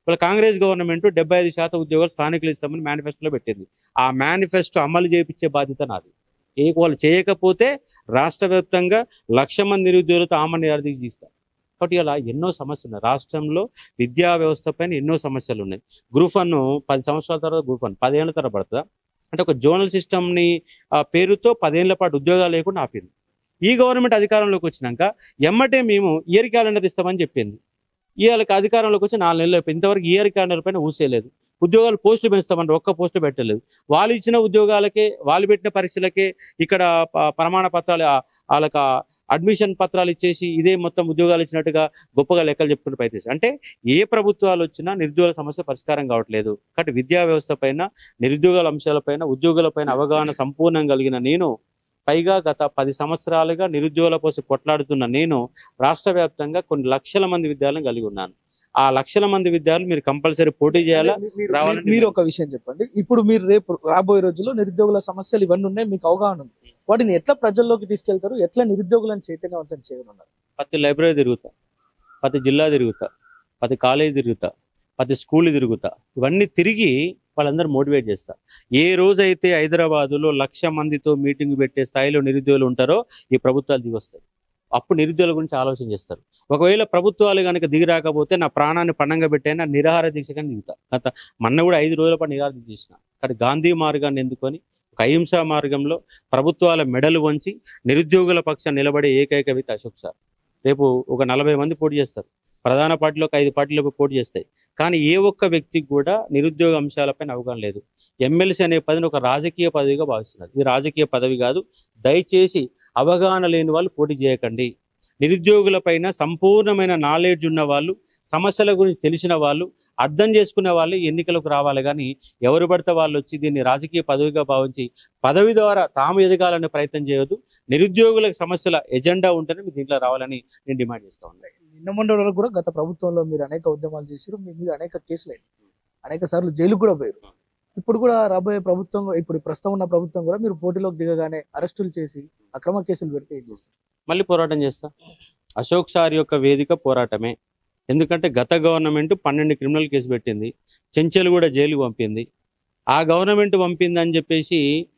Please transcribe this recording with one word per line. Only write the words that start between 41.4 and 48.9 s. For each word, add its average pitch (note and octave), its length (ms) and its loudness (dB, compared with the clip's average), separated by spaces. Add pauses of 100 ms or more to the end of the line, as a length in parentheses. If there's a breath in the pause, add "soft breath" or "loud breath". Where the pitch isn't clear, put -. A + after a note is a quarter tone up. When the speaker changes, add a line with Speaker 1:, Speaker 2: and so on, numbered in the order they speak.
Speaker 1:
ఇచ్చినట్టుగా D#3 380 0 (340 soft breath)
గొప్పగా E3+ 300 4
లెక్కలు D3 240 0
చెప్పుకుంటూ C3+ 280 -4
ప్రయత్నిస్తారు. A#2 360 -4
అంటే A3 140 0 (460 loud breath)
ఏ - 20 4 (160)
ప్రభుత్వాలు G3+ 540 0
వచ్చినా E3 240 -8 (100)
నిరుద్యోగుల D#3+ 380 2
సమస్య D3+ 300 -8
పరిష్కారం C#3+ 420 -4
కావట్లేదు. A2 420 -2 (180)
కాబట్టి D#3 280 -4
విద్యా E3 300 0
వ్యవస్థ D#3 220 -2 (120)
పైన, C#3 180 -2 (420 soft breath)
నిరుద్యోగుల E3 500 2
అంశాలపైన, D3 480 -2 (140)